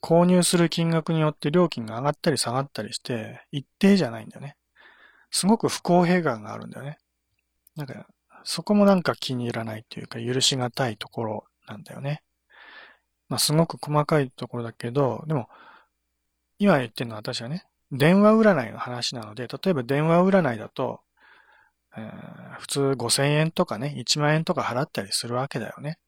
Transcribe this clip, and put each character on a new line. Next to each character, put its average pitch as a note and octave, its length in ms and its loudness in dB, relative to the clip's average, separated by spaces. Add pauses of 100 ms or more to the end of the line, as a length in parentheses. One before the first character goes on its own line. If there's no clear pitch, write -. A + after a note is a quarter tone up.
購 E3+ 240 6
入 F3+ 160 6
す F3 160 2
る E3+ 120 4
金 E3 200 0
額 E3 240 0
に D#3+ 60 2
よ D#3 80 4
っ D3 100 -2
て D3 140 -2
料 F3 180 4
金 A#2 160 -8
が A2 120 -8
上 C3 80 -4
が D3 40 2
っ D3+ 60 -2
た - 160 0
り C3+ 80 0
下 A#2+ 140 -4
が B2+ 80 0
っ C#3+ 100 -6
た - 100 -8
り G#2+ 120 -8
し - 40 -8
て、 A#2 540 -8
一 C#3 160 -8 (100)
定 G3 200 6
じ E3+ 80 2
ゃ A#2+ 40 -4
な A2+ 120 -10
い A2 40 -14
ん - 40 -18
だ - 80 -20
よ - 40 -16
ね。 C#3+ 160 -14 (720)
す - 160 -2
ご A3 140 4
く C#3 100 0
不 - 120 -8
公 F3 260 4
平 F3+ 160 2
感 A#2+ 180 -2
が G#2+ 120 -12
あ A2 40 -10
る A2+ 80 -12
ん A2+ 60 -14
だ - 80 -14
よ B2+ 60 -12
ね。 D3 120 -12 (760)
な D3+ 80 -8
ん C3+ 40 -12
か、 - 200 -14 (360)
そ - 200 -8
こ G#3 100 0
も G3+ 120 6
な G3 100 6
ん F3+ 80 0
か A#2+ 120 0
気 - 200 -6
に B2 100 -4
入 A#2+ 60 -4
ら A2+ 120 -4
な A2 140 -8
い A2 100 -16
と - 120 -16
い - 40 -10
う - 40 -14
か、 - 120 -12
許 B2 220 -2
し C#3 160 2
難 B2 320 -2
い G#2 80 -8
と - 120 -14
こ B2 140 -8
ろ G#2+ 220 -6 (220)
な A2+ 80 -14
ん G#2 80 -16
だ - 100 -18
よ - 80 -14
ね。 C#3+ 220 -6 (1040)
ま - 60 -4
あ、 A2+ 40 -6
す - 120 2
ご E3 160 4
く - 100 -12
細 D3 280 0
か D#3 160 4
い C3 100 -4
と - 160 -12
こ A#2 100 -10
ろ A#2+ 60 -6
だ A2+ 80 -10
け - 180 -8
ど、 A#2+ 380 0
で D#3 60 -2
も、 B2+ 160 -4 (1120)
今 G3 200 6
言 B2 80 -4
っ - 20 -8
て - 140 -8
る A#2 60 -6
の A2 60 -10
は G#2+ 40 -10
私 A#2+ 220 -8
は A#2 80 -10
ね、 E3 160 -8 (260)
電 D3+ 300 6
話 G#3+ 140 8
占 F#3 340 4
い - 20 -14
の - 80 -12
話 B2 360 -6
な A#2+ 60 -10
の G#2+ 140 -14
で、 B2 120 -8
例 E3 240 -2
え - 20 4
ば C3+ 100 0
電 C#3 240 0
話 E3+ 160 6
占 F#3 320 4
い - 20 -10
だ G#2+ 120 -10
と、 A#2+ 320 -6 (960)
え - 40 -12
ー、 - 600 -16
普 - 80 -16
通 C#3 280 0
五 A#2 140 -4
千 C#3 240 0
円 D#3 180 2
と F3+ 140 0
か G#2+ 120 -6
ね、 C#3 200 -6
一 B2+ 200 -2
万 D3 160 2
円 D#3+ 100 0
と - 120 -2
か B2+ 60 -4
払 A#2+ 220 -2
っ - 60 -6
た - 140 -6
り F#2 80 -10
す - 160 -6
る A#2+ 80 -6
わ C3 140 -2
け C#3 100 -6
だ G#2+ 100 -8
よ - 120 -14
ね。 D3 260 -10